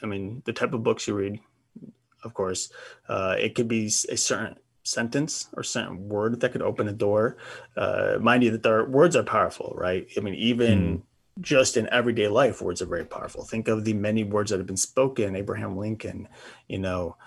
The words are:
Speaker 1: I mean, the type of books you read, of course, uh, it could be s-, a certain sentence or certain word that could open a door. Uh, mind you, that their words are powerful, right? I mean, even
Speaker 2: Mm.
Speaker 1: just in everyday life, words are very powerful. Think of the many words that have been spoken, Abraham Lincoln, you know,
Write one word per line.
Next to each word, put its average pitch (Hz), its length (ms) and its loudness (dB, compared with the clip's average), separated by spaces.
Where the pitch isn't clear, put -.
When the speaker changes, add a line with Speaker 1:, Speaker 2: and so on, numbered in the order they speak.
Speaker 1:
I 113 60 -8
mean, 101 380 -6
the 117 80 -4
type 123 200 -2
of 117 120 -4
books 117 240 0
you 107 60 -2
read, 101 260 -4
of 113 100 -12
course, 92 380 -4
uh, 95 300 -2
it 107 180 -2
could 120 100 0
be 113 200 -2
s-, - 220 -2
a 123 80 -6
certain 110 400 -4
sentence 120 720 -4
or - 100 -8
certain 95 440 -6
word 107 320 0
that 127 120 2
could 127 100 -4
open 104 240 0
a 104 60 -4
door. 107 460 2
Uh, 98 440 0
mind 120 240 6
you, 113 80 4
that 110 100 -2
their 113 220 6
words 143 320 6
are 110 80 4
powerful, - 520 0
right? 90 300 -2
I 104 40 0
mean, 101 140 -4
even 104 640 2
Speaker 2:
Mm. - 40 -10
Speaker 1:
just 131 360 2
in 110 140 2
everyday 117 360 2
life, 107 340 4
words 92 220 -4
are 90 40 -4
very 85 180 -4
powerful. - 400 -12
Think 113 240 -4
of 110 160 0
the 110 100 2
many 107 300 0
words 104 260 0
that 98 80 2
have 92 80 -4
been 95 100 -6
spoken, 120 600 0
Abraham 101 400 -4
Lincoln, 101 500 -8
you 95 140 -6
know, 92 360 -4